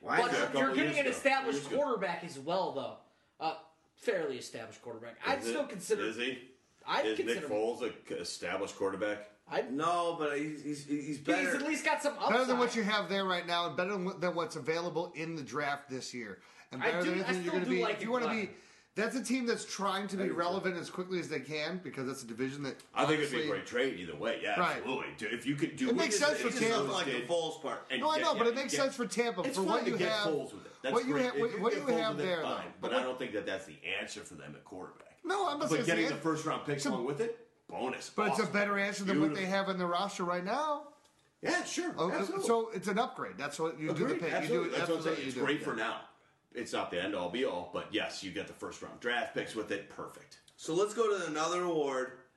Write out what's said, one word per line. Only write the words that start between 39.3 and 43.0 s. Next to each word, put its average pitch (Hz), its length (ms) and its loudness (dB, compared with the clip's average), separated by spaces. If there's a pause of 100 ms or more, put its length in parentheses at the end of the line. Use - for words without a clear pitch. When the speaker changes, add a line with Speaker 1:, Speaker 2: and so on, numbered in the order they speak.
Speaker 3:
Beautiful. 185 160 2
Speaker 4:
have 190 100 2
in 190 100 0
the 180 80 0
roster 190 380 0
right 175 200 0
now. 294 440 0 (540)
Speaker 3:
Yeah, 320 220 2
sure. 339 340 -2
Speaker 4:
Oh, 170 120 2
Speaker 3:
Absolutely. 381 380 -2
Speaker 4:
so 226 260 4
it's 196 140 -4
an 208 100 0
upgrade. 156 400 -2